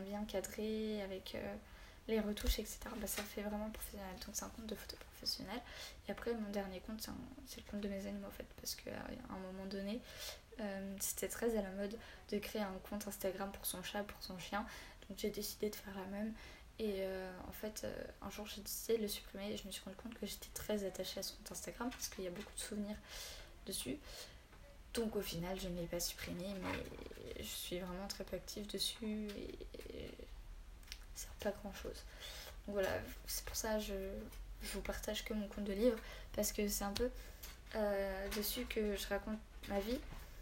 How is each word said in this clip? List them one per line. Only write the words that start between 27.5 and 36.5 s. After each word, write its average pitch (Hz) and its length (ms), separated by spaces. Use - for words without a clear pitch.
vraiment 185 280
très - 160
peu 190 120
active 202 320
dessus 214 600
et, - 200
et - 160
ça - 120
sert - 120
pas 214 100
à - 20
grand 196 220
chose. - 300
Donc 202 80
voilà, 196 160
c'est - 180
pour - 100
ça 220 200
que 214 60
je, 208 120
je 214 120
vous 196 80
partage - 420
que - 100
mon 208 140
compte 202 180
de 202 80
livre, 220 240
parce 208 160